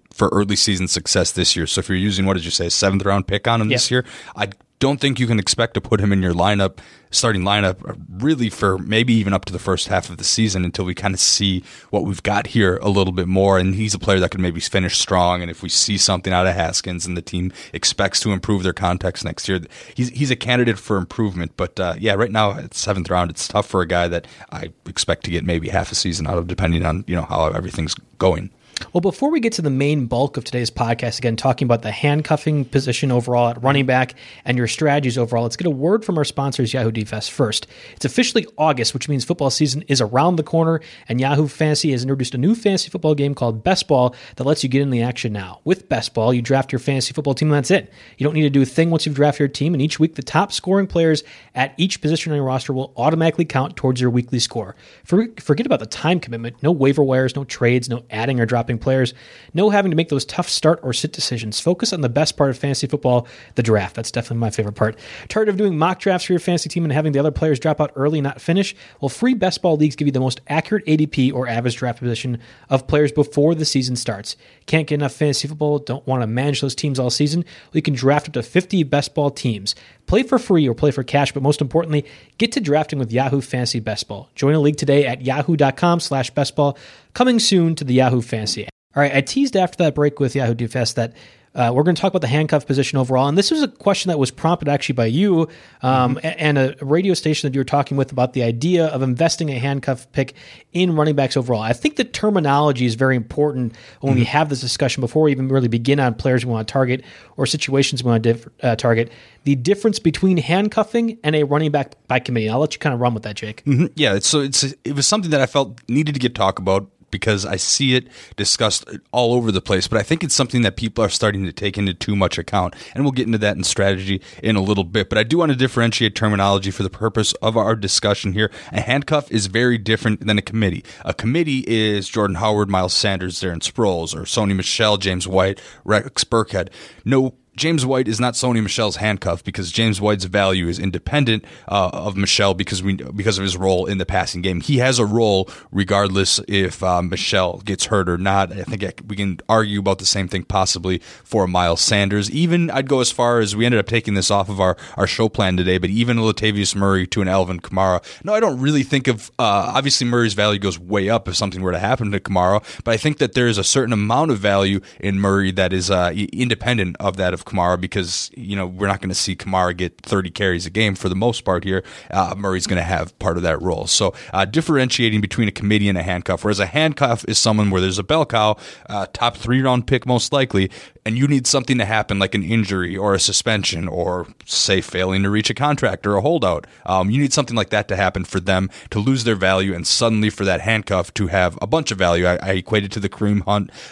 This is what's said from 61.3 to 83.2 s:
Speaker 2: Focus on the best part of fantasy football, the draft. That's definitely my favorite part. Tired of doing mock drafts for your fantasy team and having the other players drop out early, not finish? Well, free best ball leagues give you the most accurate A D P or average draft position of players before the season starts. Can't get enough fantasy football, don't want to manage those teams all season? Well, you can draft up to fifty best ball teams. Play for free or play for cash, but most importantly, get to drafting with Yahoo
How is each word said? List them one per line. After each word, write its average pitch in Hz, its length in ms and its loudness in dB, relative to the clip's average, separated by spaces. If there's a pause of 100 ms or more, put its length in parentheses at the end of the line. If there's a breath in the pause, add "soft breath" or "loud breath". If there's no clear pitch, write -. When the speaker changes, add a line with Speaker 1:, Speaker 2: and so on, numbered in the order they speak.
Speaker 2:
Focus - 320 0
on 175 100 -4
the 127 80 2
best 143 280 0
part 139 120 2
of 123 80 -2
fantasy 143 300 -2
football, 123 400 0 (280 loud breath)
the 120 80 0
draft. 104 320 0
That's - 160 -8
definitely 120 260 -4
my 113 140 0
favorite 104 240 -2
part. 110 220 -2 (300 loud breath)
Tired 220 220 0
of 196 80 0
doing 196 200 2
mock 175 220 0
drafts 185 260 0
for 185 80 0
your 170 60 4
fantasy 170 300 -2
team 170 160 -2
and 147 80 0
having 156 180 2
the 139 80 2
other 147 120 2
players 151 280 0
drop 156 220 0
out 147 140 -2
early, 147 260 0
not 139 180 -4
finish? 190 360 0 (260 loud breath)
Well, 139 80 0
free 254 240 0
best 190 280 0
ball 165 140 2
leagues 151 200 2
give 147 120 -2
you 139 40 2
the 135 80 0
most 131 280 -2
accurate 165 400 0
A 156 100 4
D 151 100 2
P 131 240 2
or 123 160 -4
average 120 300 -2
draft 123 220 -4
position 120 400 -4 (300 loud breath)
of 135 180 0
players 147 240 2
before 151 440 2
the 156 100 -2
season 127 300 0
starts. 104 400 -8 (300 soft breath)
Can't 160 220 0
get 151 80 -2
enough 143 180 -2
fantasy 147 340 0
football, 147 320 0
don't 135 280 -8
want 131 140 0
to 113 60 -2
manage 131 340 0
those 135 140 -2
teams 139 240 -2
all 127 100 0
season? 147 320 0
Well, - 320 -12
you 156 80 0
can 147 140 0
draft 135 320 2
up 151 60 -10
to 120 100 -4
fifty 180 400 0
best 143 320 0
ball 143 160 2
teams. 104 440 -4 (300 loud breath)
Play 233 180 4
for 262 160 2
free 165 280 4
or 120 60 2
play 147 180 2
for 131 120 -2
cash, 143 300 0
but 139 100 -4
most 147 180 2
importantly, 151 420 0 (360 loud breath)
get 233 140 2
to 285 60 -2
drafting 151 380 0
with 117 140 -4
Yahoo 131 300 0